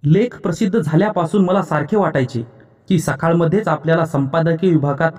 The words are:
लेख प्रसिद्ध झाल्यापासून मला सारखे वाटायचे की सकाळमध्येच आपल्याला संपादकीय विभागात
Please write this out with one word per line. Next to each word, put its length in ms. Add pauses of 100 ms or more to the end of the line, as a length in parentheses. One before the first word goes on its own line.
लेख 380
प्रसिद्ध 360
झाल्यापासून 640
मला 160
सारखे 360
वाटायचे 440 (480)
की 100
सकाळमध्येच 680
आपल्याला 380
संपादकीय 680
विभागात 480